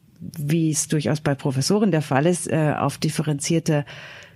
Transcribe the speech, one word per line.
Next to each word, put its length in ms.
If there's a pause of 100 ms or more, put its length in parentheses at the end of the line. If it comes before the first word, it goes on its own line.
(200)
wie 500
es 160
durchaus 340
bei 140
Professoren 560
der 120
Fall 240
ist, 200
äh, 320
auf 200
differenzierte, 840 (520)